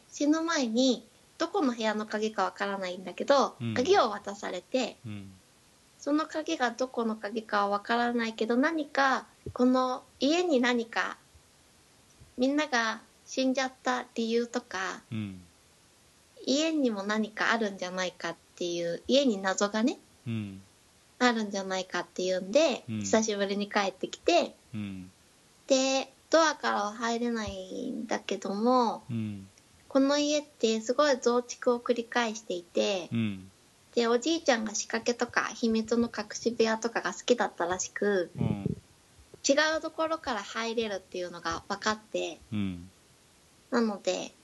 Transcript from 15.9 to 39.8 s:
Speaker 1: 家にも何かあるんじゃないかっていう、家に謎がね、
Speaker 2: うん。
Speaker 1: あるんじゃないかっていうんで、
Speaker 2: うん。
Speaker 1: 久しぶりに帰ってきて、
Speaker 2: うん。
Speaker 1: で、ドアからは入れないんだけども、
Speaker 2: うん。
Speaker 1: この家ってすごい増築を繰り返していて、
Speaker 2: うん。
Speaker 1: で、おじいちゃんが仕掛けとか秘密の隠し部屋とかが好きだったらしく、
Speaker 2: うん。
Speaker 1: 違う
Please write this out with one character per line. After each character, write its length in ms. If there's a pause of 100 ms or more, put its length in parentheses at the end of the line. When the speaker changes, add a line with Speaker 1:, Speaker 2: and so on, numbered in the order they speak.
Speaker 1:
家 260
に 180
も 120
何 280
か 220
あ 60
る 120
ん 80
じ 80
ゃ 40
な 140
い 80
か 180
っ 60 (200)
て 140
い 160
う、 220
家 160
に 140
謎 300
が 140
ね、 160 (280)
Speaker 2:
う 40
ん。 320 (560)
Speaker 1:
あ 140
る 120
ん 60
じ 60
ゃ 80
な 140
い 80
か 140
っ 60
て 160
い 100
う 80
ん 120
で、 380
Speaker 2:
う 60
ん。 40
Speaker 1:
久 220
し 120
ぶ 120
り 100
に 140
帰 180
っ 40
て 160
き 100
て、 360 (200)
Speaker 2:
う 20
ん。 340 (580)
Speaker 1:
で、 440 (160)
ド 180
ア 80
か 180
ら 100
は 100
入 260
れ 120
な 160
い 440
ん 160
だ 120
け 180
ど 160
も、 580
Speaker 2:
う 40
ん。 340 (400)
Speaker 1:
こ 120
の 180
家 220
っ 40
て 380
す 100
ご 180
い 80
増 220
築 320
を 60
繰 160
り 100
返 300
し 60
て 120
い 100
て、 480
Speaker 2:
う 60
ん。 340 (440)
Speaker 1:
で、 140
お 100
じ 160
い 80
ち 80
ゃ 80
ん 60
が 100
仕 140
掛 180
け 80
と 140
か 160 (100)
秘 140
密 280
の 180
隠 180
し 180
部 140
屋 140
と 120
か 100
が 140
好 80
き 140
だ 80
っ 120
た 100
ら 120
し 140
く、 440
Speaker 2:
う 60
ん。 340 (720)
Speaker 1:
違 40 (260)
う 20